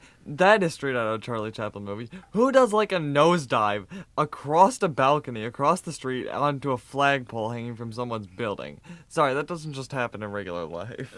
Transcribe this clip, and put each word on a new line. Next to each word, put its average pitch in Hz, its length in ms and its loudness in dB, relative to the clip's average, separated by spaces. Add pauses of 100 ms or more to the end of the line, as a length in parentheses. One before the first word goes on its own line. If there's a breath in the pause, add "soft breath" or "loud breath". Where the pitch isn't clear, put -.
(260 loud breath)
that 185 360 4
is 165 120 0
straight 135 220 -4
out 117 120 0
of 110 80 0
a 107 80 -8
Charlie 110 280 -6
Chaplin 104 320 -8
movie. 104 260 -8 (220 loud breath)
Who 247 200 4
does, 254 220 6
like, 214 180 2
a 190 60 0
nosedive 139 880 2 (320 loud breath)
across 156 640 4
a 196 60 2
balcony, 135 580 0
across 143 360 0
the 170 100 -10
street, 127 380 -6
onto 139 420 -2
a 127 60 0
flagpole 131 720 -2
hanging 120 260 -8
from 113 160 -10
someone's 113 360 -6
building? 90 540 -6 (260 loud breath)
Sorry, 143 260 0
that 151 140 -2
doesn't 156 260 -8
just 135 200 -10
happen 120 280 -4
in 107 100 -6
regular 90 340 -6
life. 90 520 -10